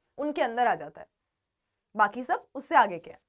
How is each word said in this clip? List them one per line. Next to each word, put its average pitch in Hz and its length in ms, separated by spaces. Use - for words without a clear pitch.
उनके 294 240
अंदर 233 260
आ 196 80
जाता 151 260
है, - 60
बाकी 214 280
सब 330 300
उससे 277 220
आगे 202 240
के - 100
हैं। - 200